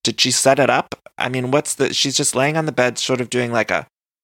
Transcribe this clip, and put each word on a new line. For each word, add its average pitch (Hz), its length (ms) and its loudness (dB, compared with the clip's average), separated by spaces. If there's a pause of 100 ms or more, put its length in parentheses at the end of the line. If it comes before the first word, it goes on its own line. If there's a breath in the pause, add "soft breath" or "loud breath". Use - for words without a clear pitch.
Did - 200 -2
she 131 100 2
set 135 260 4
it 131 120 4
up? 127 260 0 (220)
I - 100 -2
mean, 127 240 -2
what's 147 240 0
the, - 180 0
she's 139 220 -2
just 143 180 0
laying 139 220 0
on 160 100 0
the 151 60 -4
bed, 123 260 0
sort 127 220 -2
of 120 100 -4
doing, 123 220 -2
like, 113 180 0
a 82 160 -2 (380)